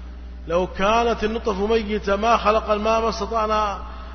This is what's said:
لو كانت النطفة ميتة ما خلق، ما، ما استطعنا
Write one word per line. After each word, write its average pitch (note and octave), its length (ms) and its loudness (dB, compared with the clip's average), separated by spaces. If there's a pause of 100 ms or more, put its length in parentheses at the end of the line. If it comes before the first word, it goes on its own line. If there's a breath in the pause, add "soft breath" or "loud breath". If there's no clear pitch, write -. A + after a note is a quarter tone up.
(480)
لو F3 180 2
كانت A3 580 2
النطفة G#3+ 420 0
ميتة G#3 500 0
ما A3 200 4
خلق، G#3+ 340 2
ما، A3 300 2
ما A3+ 80 0
استطعنا G#3+ 720 -2 (360 loud breath)